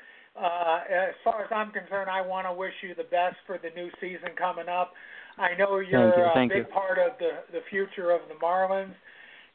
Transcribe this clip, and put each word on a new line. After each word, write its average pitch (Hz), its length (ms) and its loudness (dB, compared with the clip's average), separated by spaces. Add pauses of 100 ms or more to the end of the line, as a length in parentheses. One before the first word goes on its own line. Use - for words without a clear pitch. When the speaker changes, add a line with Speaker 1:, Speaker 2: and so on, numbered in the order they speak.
(400)
Speaker 1:
Uh, 175 480 0
as 185 260 0 (100)
far - 180 0
as - 80 -6
I'm 214 220 -2
concerned, 190 360 -6
I 190 120 -2
wanna 185 340 -4
wish 185 260 -6
you 180 140 -12
the 165 160 -8
best 180 340 0
for 180 140 -8
the 165 160 -10
new 175 160 -10 (100)
season 175 380 -10
coming 170 300 -4
up. 180 240 -2 (440)
I 175 220 0
know 196 220 4
you're 180 320 6
Speaker 2:
Thank - 40 6
you. - 60 6
Speaker 1:
a 175 100 6
Speaker 2:
Thank 127 200 4
Speaker 1:
big 117 160 0
Speaker 2:
you. - 40 -18
Speaker 1:
part 190 280 0
of 175 180 2
the, 160 240 -4 (100)
the 165 160 -8
future 196 440 -2
of 170 160 2
the 156 60 -16
Marlins. 190 600 0 (600)